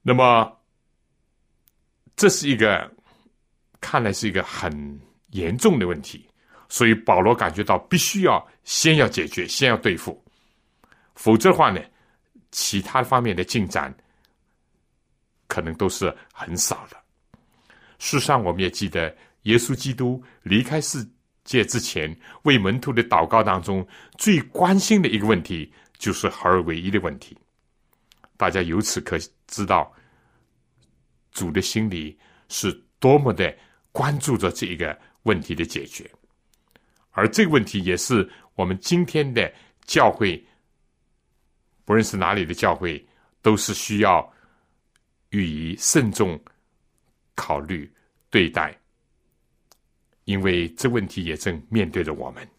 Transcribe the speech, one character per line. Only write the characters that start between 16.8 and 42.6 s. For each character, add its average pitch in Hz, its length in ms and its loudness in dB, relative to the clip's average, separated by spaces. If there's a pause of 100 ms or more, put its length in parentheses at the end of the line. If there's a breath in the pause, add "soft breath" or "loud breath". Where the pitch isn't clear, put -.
的。 - 60 -20 (1040 soft breath)
事 - 180 -2
实 - 80 -2
上， 131 160 2
我 90 100 -2
们 87 80 -4
也 92 80 0
记 98 200 -6
得 82 280 -4 (260 soft breath)
耶 110 140 4
稣 143 160 0
基 131 220 -6
督 127 260 -4 (220 loud breath)
离 98 220 2
开 151 160 -4
世 135 280 -8 (360)
界 113 200 0
之 117 140 -4
前， 80 380 -6 (260 loud breath)
为 143 160 4
门 101 220 0
徒 135 120 -6
的 117 120 2
祷 85 200 2
告 110 160 2
当 95 220 0
中 98 240 -4 (320 loud breath)
最 185 220 4
关 185 360 2
心 196 240 4
的 151 80 2
一 104 80 0
个 104 100 0
问 107 180 4
题， 80 280 -8 (240 soft breath)
就 - 160 -4
是 95 160 -2
“合 - 220 0
而 92 120 6
为 82 180 -4
一” 92 100 -4
的 104 80 0
问 85 220 -4
题。 - 180 -20 (1000)
大 90 140 0
家 92 100 -2
由 85 200 -2
此 107 200 -4
可 85 160 -6 (300)
知 - 180 -8
道， 90 300 0 (1400 soft breath)
主 92 220 -6
的 92 100 0
心 110 260 -2
里 78 300 -10 (300 soft breath)
是 - 240 -4 (260)
多 139 180 6
么 135 160 2
的 85 240 -4 (360 soft breath)
关 143 260 -2
注 - 180 -2
着 92 140 0
这 - 160 -8
一 87 100 -8
个 76 220 -8 (240 soft breath)
问 104 180 0
题 - 140 -8
的 82 100 -4
解 73 220 -10
决。 - 240 -20 (1000)
而 104 160 2
这 208 160 2
个 170 60 0
问 135 140 4
题 95 200 -6
也 90 120 0
是 104 320 0 (280 loud breath)
我 95 80 0
们 92 160 -2
今 175 260 0
天 143 260 -2
的 101 200 -2 (320 soft breath)
教 131 260 4
会， 95 340 -2 (1400 soft breath)
不 - 80 0
论 110 100 4
是 - 140 -4
哪 95 180 2
里 98 100 -2
的 82 80 -8
教 87 220 2